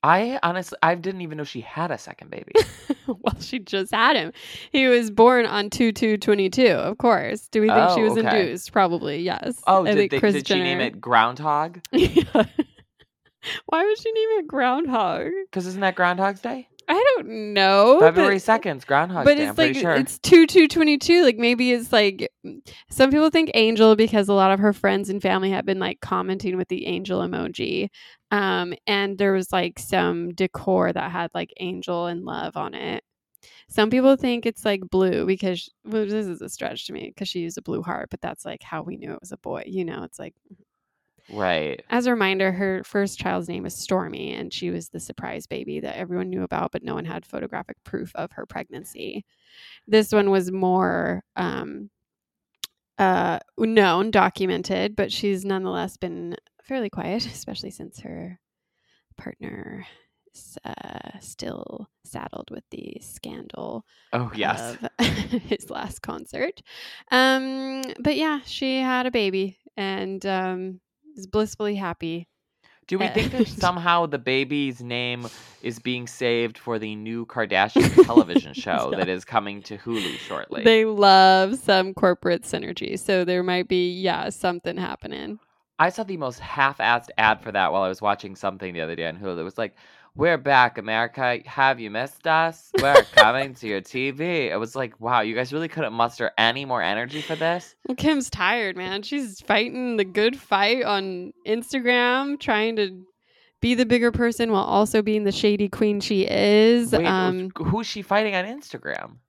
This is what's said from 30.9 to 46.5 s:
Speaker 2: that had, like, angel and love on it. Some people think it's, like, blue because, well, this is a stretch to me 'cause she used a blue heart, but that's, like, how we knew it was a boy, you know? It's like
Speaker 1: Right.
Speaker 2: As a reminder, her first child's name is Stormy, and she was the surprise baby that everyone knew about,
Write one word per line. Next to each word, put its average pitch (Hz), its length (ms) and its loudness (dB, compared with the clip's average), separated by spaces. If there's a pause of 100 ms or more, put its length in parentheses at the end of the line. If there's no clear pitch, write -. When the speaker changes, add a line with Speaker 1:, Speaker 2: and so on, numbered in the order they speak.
Speaker 2:
that 180 200 -6
had, 170 220 -6
like, 170 260 -8
angel 180 460 -6
and 175 180 -8
love - 320 -8
on 151 180 -8
it. - 300 -8 (640)
Some 214 200 0
people 262 260 6
think 240 300 -2
it's, - 180 -6
like, 202 260 0
blue 185 360 2
because, 185 420 -2 (160)
well, 214 220 -4
this 208 200 -4
is 175 160 -10
a - 80 -14
stretch - 380 -10
to - 60 -12
me - 220 -12
'cause 196 120 -8
she 180 120 -8
used 170 180 -10
a 170 40 -16
blue 170 200 -6
heart, 170 280 -8
but - 120 -14
that's, 170 240 -12
like, - 180 -14
how 160 180 -12
we 165 160 -12
knew - 140 -14
it - 80 -14
was - 120 -18
a - 60 -16
boy, - 280 -10
you 185 180 -6
know? - 200 -10
It's - 160 -20
like - 140 -16 (920)
Speaker 1:
Right. 85 640 -4
Speaker 2:
As 240 160 0
a 247 60 0
reminder, 190 400 0
her 185 320 -4
first 202 340 -4
child's 180 300 -6
name 180 180 -8
is 170 100 -12
Stormy, - 560 -6
and - 200 -10
she 175 180 -8
was 170 180 -8
the 170 120 -14
surprise - 460 -12
baby - 340 -10
that - 160 -10
everyone 180 340 -6
knew 185 120 -6
about, 180 300 -6